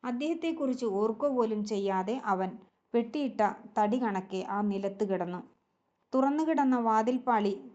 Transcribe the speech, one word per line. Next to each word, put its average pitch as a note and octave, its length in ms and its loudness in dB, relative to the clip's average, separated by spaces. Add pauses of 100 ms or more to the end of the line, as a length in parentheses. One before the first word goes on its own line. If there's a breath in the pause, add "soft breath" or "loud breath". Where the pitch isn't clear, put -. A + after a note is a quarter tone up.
അദ്ദേഹത്തെക്കുറിച്ച് C#4+ 880 -2
ഓർക്കുക A3 380 2
പോലും A3 360 0
ചെയ്യാതെ G3 500 0 (100)
അവൻ F#3+ 240 0 (440)
പെട്ടിയിട്ട A#3 460 -2 (320)
തടി G#3+ 260 2
കണക്കെ G3 500 -2
ആ G3 140 -2
നിലത്ത് G3 440 -2
കിടന്നു. F3+ 340 -2 (760)
തുറന്നുകിടന്ന C#4+ 680 2
വാതിൽപ്പാളി A3 720 2 (220)